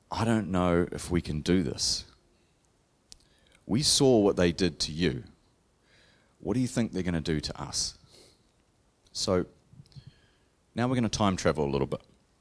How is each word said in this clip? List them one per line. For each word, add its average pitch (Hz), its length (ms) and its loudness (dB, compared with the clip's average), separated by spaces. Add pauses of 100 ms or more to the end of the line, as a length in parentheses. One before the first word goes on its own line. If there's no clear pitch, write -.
(100)
I 107 140 -2
don't 110 260 0
know 90 420 2
if - 180 -10
we 85 100 0
can 78 200 -4
do 90 220 2
this. - 420 -4 (1600)
We 113 160 0
saw 131 360 6
what 101 180 4
they 90 160 4
did 90 280 -2
to - 120 -4
you. 73 320 -2 (1120)
What 101 160 -4
do 127 60 0
you 123 80 0
think 117 240 -2
they're 90 100 -4
gonna 85 180 -2
do 76 200 -2
to - 200 -10
us?" - 340 -6 (1200)
So 92 300 2 (1300)
now 117 140 -2
we're 131 80 0
gonna 117 120 0
time 98 280 2
travel 78 280 0
a 71 60 -2
little 69 160 0
bit - 160 -8 (380)